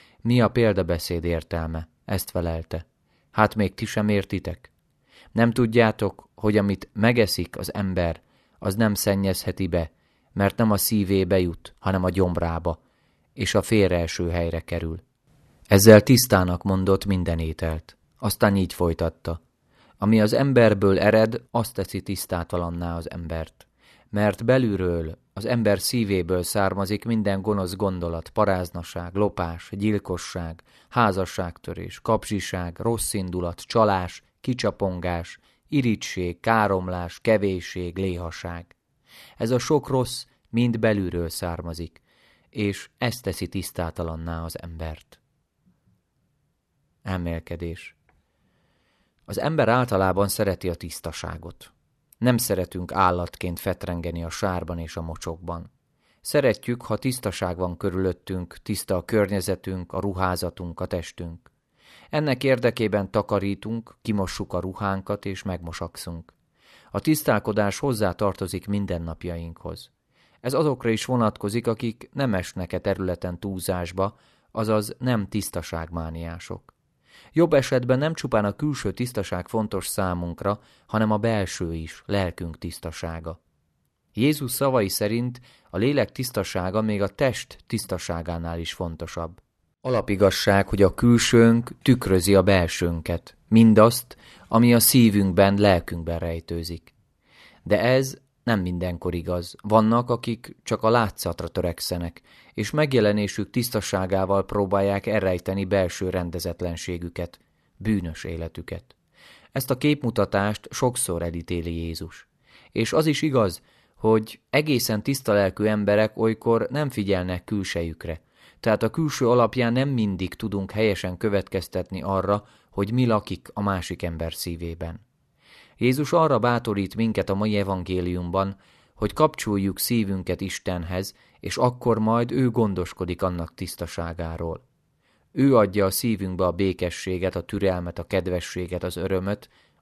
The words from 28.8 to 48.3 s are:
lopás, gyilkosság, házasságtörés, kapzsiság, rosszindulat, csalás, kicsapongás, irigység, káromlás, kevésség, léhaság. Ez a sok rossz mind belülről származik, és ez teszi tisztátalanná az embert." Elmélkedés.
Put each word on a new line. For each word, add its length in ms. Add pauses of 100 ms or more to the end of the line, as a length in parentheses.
lopás, 560
gyilkosság, 920 (260)
házasságtörés, 1080
kapzsiság, 800
rosszindulat, 840
csalás, 600 (180)
kicsapongás, 1000 (280)
irigység, 720
káromlás, 800
kevésség, 800
léhaság. 800 (600)
Ez 140
a 80
sok 300
rossz 360 (240)
mind 300
belülről 500
származik, 720 (480)
és 480
ez 220
teszi 280
tisztátalanná 960
az 180
embert." 580 (1800)
Elmélkedés. 920 (1300)